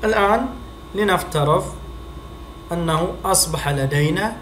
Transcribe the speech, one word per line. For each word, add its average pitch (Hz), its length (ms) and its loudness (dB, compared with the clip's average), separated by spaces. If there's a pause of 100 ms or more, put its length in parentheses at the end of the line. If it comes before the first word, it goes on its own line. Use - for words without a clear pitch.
الآن 214 420 4 (480)
لنفترض 180 680 2 (1080)
أنه 165 360 0 (160)
أصبح 160 440 2
لدينا 147 720 2